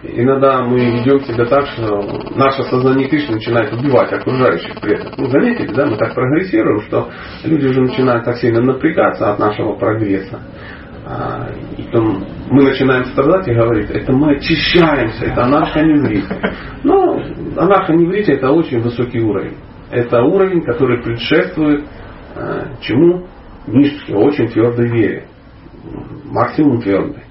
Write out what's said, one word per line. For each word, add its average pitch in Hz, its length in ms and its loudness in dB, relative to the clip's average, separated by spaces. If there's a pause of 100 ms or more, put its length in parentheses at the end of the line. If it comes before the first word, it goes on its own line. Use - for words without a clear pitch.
Иногда 135 560 2
мы 123 140 2
ведем 123 440 2
себя 117 240 0
так, 139 220 2
что 104 680 -4
наше 135 280 2
сознание 131 460 2
Кришны 147 260 0
начинает 110 380 -2
убивать 117 400 2
окружающих 117 680 -2
предков. - 380 -2
Ну, 131 120 -2
заметили, 170 440 0
да, 123 140 2
мы 110 100 -2
так - 160 -2
прогрессируем, 139 680 0
что - 280 -4 (340)
люди 147 240 0
уже 131 140 2
начинают 127 420 0
так 120 140 -2
сильно 117 240 2
напрягаться 127 680 0
от 104 80 -4
нашего - 340 -2
прогресса. 107 680 -2 (680)
А, - 420 -8 (280)
и - 60 -12
потом 110 400 0 (260)
мы 135 140 6
начинаем 127 420 2
страдать 180 420 2
и 117 60 0
говорить: 113 360 2
«Это 113 220 -2
мы 143 220 4
очищаемся, 143 920 2
это 123 180 0
анархоневрит». 147 840 2 (580)
Но 370 360 4 (380)
анархоневрит — 185 720 2
это 135 220 2
очень 151 300 2
высокий 117 400 -2
уровень. - 360 -2 (340)
Это 120 300 2
уровень, 190 400 2
который 120 400 0
предшествует, 147 840 0 (500)
э, - 300 -8 (160)
чему? 170 460 2 (400)
Нишке, - 480 0
очень 110 340 2
твердой 120 380 2
вере. 113 380 0 (1000)
Максимум 117 560 0
твердой. 92 500 -2